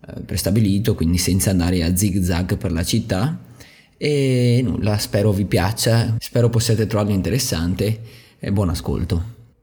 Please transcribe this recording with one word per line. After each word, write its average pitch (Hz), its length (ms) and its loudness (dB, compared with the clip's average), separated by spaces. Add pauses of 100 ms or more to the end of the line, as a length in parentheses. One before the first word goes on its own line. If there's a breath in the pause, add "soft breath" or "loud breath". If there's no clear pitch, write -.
eh, - 160 -14
prestabilito, 101 720 0
quindi 85 220 0
senza 90 320 2
andare 90 320 2
a 87 140 2
zig 98 260 0
zag 90 360 0
per 87 160 -4
la 82 100 -2
città. 113 560 -2 (560 loud breath)
E 131 680 2
nulla, 104 360 0
spero 104 340 0
vi 98 140 0
piaccia, 113 760 0
spero 117 300 0
possiate 110 380 0
trovarlo 104 260 0
interessante 92 880 -2 (360 loud breath)
e - 140 -6
buon 98 180 0
ascolto. 85 680 -4 (260)